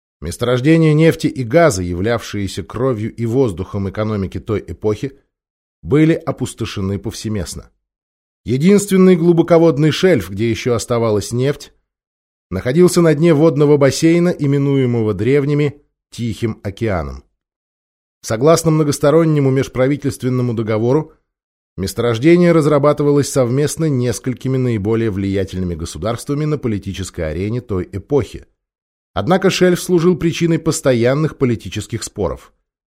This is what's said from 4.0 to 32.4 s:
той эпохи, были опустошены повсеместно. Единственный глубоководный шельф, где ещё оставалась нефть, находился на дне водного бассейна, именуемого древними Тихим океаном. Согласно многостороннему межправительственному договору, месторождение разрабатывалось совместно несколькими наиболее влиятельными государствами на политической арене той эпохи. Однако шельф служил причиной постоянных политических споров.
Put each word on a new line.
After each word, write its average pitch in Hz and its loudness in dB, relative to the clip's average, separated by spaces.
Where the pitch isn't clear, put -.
той 101 -4
эпохи, 107 -6
были 156 2
опустошены 101 -6
повсеместно. 101 -8
Единственный 185 4
глубоководный 165 4
шельф, 135 2
где 104 -2
ещё 117 -2
оставалась 113 -2
нефть, 135 -4
находился 160 2
на 160 4
дне 165 4
водного 147 4
бассейна, 165 2
именуемого 135 0
древними 143 0
Тихим 113 -6
океаном. 87 -6
Согласно 156 2
многостороннему 151 2
межправительственному 127 -2
договору, 117 0
месторождение 120 2
разрабатывалось 147 2
совместно 139 0
несколькими 127 -4
наиболее 113 0
влиятельными 92 -4
государствами 113 -6
на 151 -2
политической 92 -6
арене 101 -4
той 92 -6
эпохи. 101 -4
Однако 165 0
шельф 180 0
служил 180 0
причиной 165 -2
постоянных 139 0
политических 110 -4
споров. 78 -8